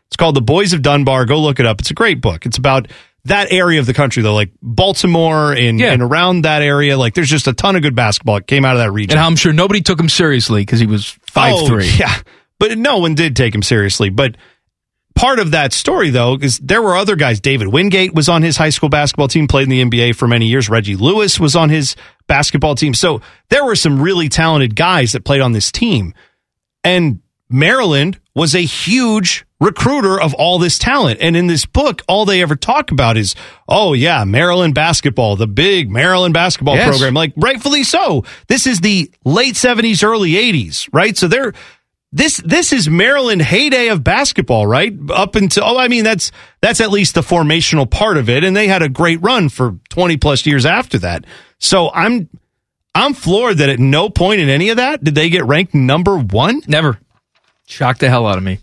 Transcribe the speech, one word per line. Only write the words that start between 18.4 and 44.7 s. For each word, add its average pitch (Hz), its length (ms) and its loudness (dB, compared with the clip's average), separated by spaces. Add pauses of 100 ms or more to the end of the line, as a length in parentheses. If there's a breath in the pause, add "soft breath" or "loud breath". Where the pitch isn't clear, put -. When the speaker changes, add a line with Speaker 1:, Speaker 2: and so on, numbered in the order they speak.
Speaker 1:
his 165 140 0
high 156 140 0
school 147 180 -2
basketball 143 400 0
team, 151 200 0
played 139 160 2
in 131 60 -2
the 127 100 2
N 123 100 2
B 117 120 0
A 120 100 2
for 120 160 0
many 117 180 2
years. 113 220 0
Reggie 104 280 -2
Lewis 190 440 0
was 151 160 2
on 160 120 4
his 151 280 -2 (320 loud breath)
basketball 143 480 0
team. 143 180 -2
So 151 260 0 (300 loud breath)
there 285 140 2
were 233 120 0
some 143 240 0
really 127 280 0
talented 143 480 0
guys 160 360 0
that - 120 -8
played 139 160 0
on 123 120 0
this 107 200 -2
team. 139 420 -2 (680 soft breath)
And 170 360 0 (280)
Maryland 165 680 0 (160)
was 156 200 0
a 185 60 2
huge 214 840 -2 (160)
recruiter 202 600 0
of 156 140 0
all 175 240 0
this 175 200 0
talent. 233 440 0
And 165 140 0
in 175 100 2
this 165 180 0
book, - 420 -2
all 202 200 0
they 190 160 2
ever 151 140 0
talk 277 340 -2
about 120 260 0
is, 104 180 -2 (340 loud breath)
"Oh, 190 260 2
yeah, 131 300 0
Maryland 165 500 0
basketball, 131 600 0
the 110 100 -2
big 151 440 0
Maryland 175 440 0
basketball 165 420 0
Speaker 2:
Yes. 220 120 2
Speaker 1:
program." 131 260 0
Like, 160 220 -2
rightfully 269 480 0
so. 247 400 0 (240 loud breath)
This 254 180 0
is 226 140 0
the 190 300 0 (140)
late 214 320 0
seventies, 226 460 0
early 202 340 0
eighties, 165 560 -2
right? 196 240 2
So 175 120 0
they're, 240 260 0 (580 loud breath)
this, 285 320 -2
this 294 280 0
is 202 180 0
Maryland 220 520 2
heyday 247 460 0
of 175 160 -2
basketball, 160 640 0
right? 131 260 2 (200)